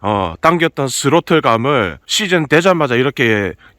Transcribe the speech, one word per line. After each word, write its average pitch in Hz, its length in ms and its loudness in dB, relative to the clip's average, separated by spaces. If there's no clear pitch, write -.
어, 95 400 -2
당겼던 160 460 0
스로틀감을 135 1160 0
시즌 180 400 -2
되자마자 160 500 2
이렇게 113 580 0